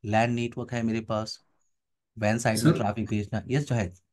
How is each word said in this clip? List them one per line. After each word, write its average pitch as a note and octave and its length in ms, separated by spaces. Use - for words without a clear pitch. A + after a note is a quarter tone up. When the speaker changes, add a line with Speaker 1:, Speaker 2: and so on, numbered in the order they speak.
Speaker 1:
lan A2 260
नेटवर्क A#2+ 440
है A#2+ 100
मेरे A2+ 180
पास, A2 380
wan G#2+ 220
साइड A2 240
में D#3 80
Speaker 2:
सर? D#3 60
Speaker 1:
ट्रैफिक G#2+ 320
भेजना। G#2 380
यस, C#3+ 220
जाहिद? G2+ 240